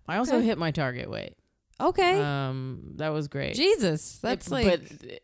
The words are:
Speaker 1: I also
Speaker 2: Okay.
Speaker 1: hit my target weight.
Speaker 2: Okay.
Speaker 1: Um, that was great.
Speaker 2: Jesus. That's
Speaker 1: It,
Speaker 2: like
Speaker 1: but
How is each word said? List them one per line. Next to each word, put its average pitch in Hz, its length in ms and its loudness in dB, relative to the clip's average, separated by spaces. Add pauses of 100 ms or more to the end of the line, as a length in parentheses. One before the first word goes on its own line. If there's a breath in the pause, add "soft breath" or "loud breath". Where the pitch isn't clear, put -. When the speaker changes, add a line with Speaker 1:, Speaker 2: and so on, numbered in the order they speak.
Speaker 1:
I 170 100 -2
also 262 180 2
Speaker 2:
Okay. 226 100 4
Speaker 1:
hit 226 120 0
my 165 120 0
target 127 400 -4
weight. 52 240 -8 (460)
Speaker 2:
Okay. 359 400 4
Speaker 1:
Um, 131 760 -4
that 156 140 -2
was 151 180 -2
great. 139 260 -4
Speaker 2:
Jesus. 254 640 2
That's - 280 -2
Speaker 1:
It, - 40 -6
Speaker 2:
like 247 140 2 (340)
Speaker 1:
but - 240 -16